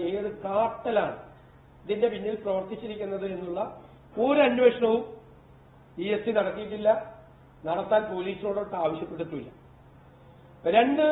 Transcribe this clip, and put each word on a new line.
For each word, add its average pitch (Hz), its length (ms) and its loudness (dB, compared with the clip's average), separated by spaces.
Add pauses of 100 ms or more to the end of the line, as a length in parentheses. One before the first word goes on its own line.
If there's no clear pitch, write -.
(140)
ഏത് 208 140 -4 (160)
കാർട്ടലാണ് 214 760 0 (640)
ഇതിന്റെ 208 300 2
പിന്നിൽ 202 200 -4 (100)
പ്രവർത്തിച്ചിരിക്കുന്നത് 196 920 -6
എന്നുള്ള 175 260 -6 (640)
ഒരു 285 240 6
അന്വേഷണവും 233 540 4 (960)
ജി 175 180 -4
എസ് 208 120 -2
ടി 233 120 2
നടത്തിയിട്ടില്ല, 202 500 0 (800)
നടത്താൻ 196 340 2 (100)
പോലീസിനോടൊട്ട് 196 720 -4
ആവശ്യപ്പെട്ടിട്ടില്ല. 160 640 -6 (1300)
രണ്ട്, 285 360 6